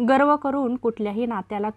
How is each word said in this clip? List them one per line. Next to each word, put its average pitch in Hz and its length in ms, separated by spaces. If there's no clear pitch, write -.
गर्व 285 260
करून 269 400
कुठल्याही 226 500
नात्याला 214 520